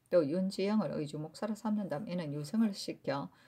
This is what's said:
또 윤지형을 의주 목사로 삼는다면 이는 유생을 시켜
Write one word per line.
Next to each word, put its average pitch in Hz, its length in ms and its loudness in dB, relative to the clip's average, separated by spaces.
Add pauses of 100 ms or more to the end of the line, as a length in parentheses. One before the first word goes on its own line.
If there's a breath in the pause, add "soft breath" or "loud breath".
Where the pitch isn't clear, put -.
또 170 180 6
윤지형을 190 640 2
의주 151 260 -4
목사로 208 380 -6
삼는다면 196 520 -2
이는 170 260 -4
유생을 196 420 0
시켜 151 560 -4 (160 loud breath)